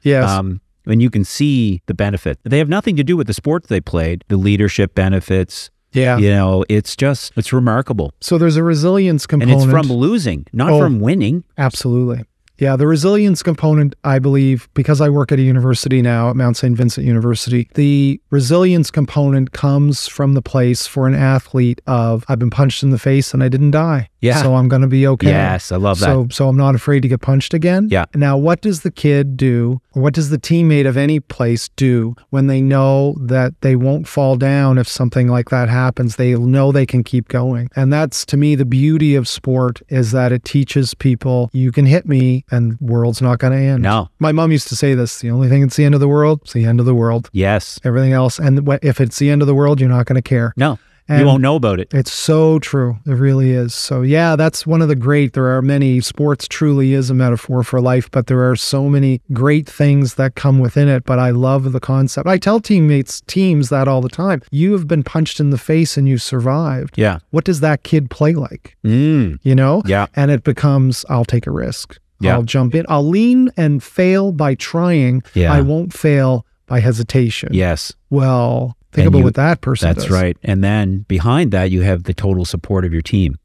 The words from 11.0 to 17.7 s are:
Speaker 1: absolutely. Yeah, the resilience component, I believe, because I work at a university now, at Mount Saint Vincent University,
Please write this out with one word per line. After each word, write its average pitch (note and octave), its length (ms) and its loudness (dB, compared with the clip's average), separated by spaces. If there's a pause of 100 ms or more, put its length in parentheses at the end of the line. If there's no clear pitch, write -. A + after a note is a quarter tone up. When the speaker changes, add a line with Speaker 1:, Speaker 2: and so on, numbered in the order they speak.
Speaker 1:
absolutely. B2 680 -2 (340)
Yeah, C3+ 200 0
the C#3+ 100 2
resilience F#3 560 2
component, D3+ 520 0 (100)
I C#3 140 0
believe, C3+ 560 0
because C#3+ 260 0
I D3+ 80 2
work C#3+ 240 0
at C3+ 60 2
a - 20 2
university C3 600 2
now, A#2+ 280 0
at B2 80 -2
Mount B2 180 0
Saint A#2+ 220 0
Vincent B2+ 280 -2
University, A#2+ 680 0